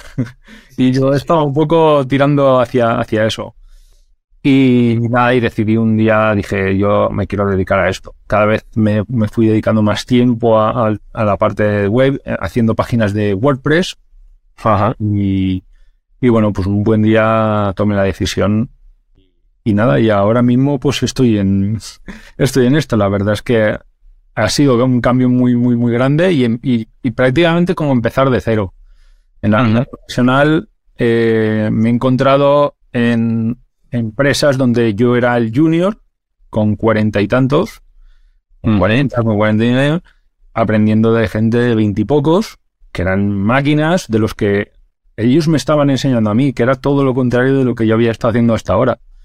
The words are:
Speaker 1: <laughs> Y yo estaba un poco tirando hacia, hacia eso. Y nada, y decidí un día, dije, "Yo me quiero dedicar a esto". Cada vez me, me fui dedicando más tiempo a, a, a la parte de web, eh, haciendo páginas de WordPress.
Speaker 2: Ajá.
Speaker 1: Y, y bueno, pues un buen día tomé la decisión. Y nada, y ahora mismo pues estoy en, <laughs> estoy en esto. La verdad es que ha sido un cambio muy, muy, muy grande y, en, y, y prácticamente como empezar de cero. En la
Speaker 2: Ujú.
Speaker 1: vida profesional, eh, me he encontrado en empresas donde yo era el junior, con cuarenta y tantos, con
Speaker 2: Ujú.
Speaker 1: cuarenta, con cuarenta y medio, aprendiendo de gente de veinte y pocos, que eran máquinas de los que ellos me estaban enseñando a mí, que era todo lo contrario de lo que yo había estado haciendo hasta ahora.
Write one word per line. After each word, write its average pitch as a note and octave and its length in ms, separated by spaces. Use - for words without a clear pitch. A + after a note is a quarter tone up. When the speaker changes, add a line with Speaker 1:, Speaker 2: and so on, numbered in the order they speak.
Speaker 1:
<laughs> - 200
Y B2+ 140
yo C3+ 220
estaba D3+ 300
un C#3+ 100
poco D#3 540
tirando C#3 520
hacia, A#2+ 400
hacia A2 260
eso. - 300
Y B2 600
nada, A#2+ 340
y B2+ 40
decidí A2 380
un A2+ 200
día, A2 360
dije, G2 440
"Yo G#2 340
me G2+ 160
quiero G2+ 200
dedicar G2 320
a F2+ 100
esto". - 260
Cada G#2+ 180
vez A2 200
me, G#2+ 320
me A2 200
fui A2 200
dedicando A2 360
más G#2 220
tiempo A#2+ 540
a, A2+ 280
a, G#2+ 100
a A2+ 120
la G2 120
parte G#2+ 260
de G#2 240
web, C3+ 380
eh, A#2+ 140
haciendo A2+ 340
páginas A2 400
de G#2 200
WordPress. C#3+ 640
Speaker 2:
Ajá. G#2+ 420
Speaker 1:
Y, G2 640
y B2+ 80
bueno, G#2+ 240
pues F#2+ 140
un G2+ 160
buen A2 200
día A2 720
tomé G#2 200
la G2 80
decisión. G2 680
Y A2 100
nada, B2+ 260
y A2+ 100
ahora G#2+ 320
mismo C3 380
pues C3+ 240
estoy A#2+ 340
en, G2 420
<laughs> - 300
estoy C3 280
en C3 100
esto. C#3+ 220
La G2+ 120
verdad G2+ 240
es G#2 100
que A2 340
ha G#2+ 160
sido B2+ 340
un B2+ 180
cambio B2+ 280
muy, B2 260
muy, A#2+ 200
muy A#2+ 180
grande D3 380
y, C3 140
en, A2+ 180
y, A#2+ 240
y B2 80
prácticamente E3 640
como D3 160
empezar B2+ 400
de A2 100
cero. G#2+ 320
En G#2 80
la G#2+ 100
Speaker 2:
Ujú. A#2 100
Speaker 1:
vida A#2 140
profesional, C#3+ 840
eh, A2+ 720
me A2+ 180
he - 20
encontrado C3+ 840
en A#2 640
empresas B2+ 680
donde A#2+ 360
yo A#2+ 220
era A#2+ 200
el A#2 180
junior, E3 460
con G#2+ 240
cuarenta G#2+ 460
y G2+ 60
tantos, C3 540
con A2+ 120
Speaker 2:
Ujú. G2+ 60
Speaker 1:
cuarenta, A2+ 440
con A2 120
cuarenta G#2+ 300
y A#2+ 60
medio, C#3+ 320
aprendiendo G#2+ 580
de A2+ 160
gente A2 300
de A#2+ 160
veinte G#2+ 280
y G#2 40
pocos, D3+ 540
que - 100
eran G2 300
máquinas C#3+ 760
de A2 120
los A2 160
que G2+ 360
ellos C3 300
me D3+ 100
estaban D3 320
enseñando B2 400
a G#2 60
mí, C3+ 180
que A#2+ 100
era C3 120
todo C#3 280
lo C3 120
contrario B2+ 420
de C3+ 80
lo A#2 80
que A2+ 140
yo A2 80
había A#2 160
estado A#2 180
haciendo A#2 240
hasta - 200
ahora. A#2+ 260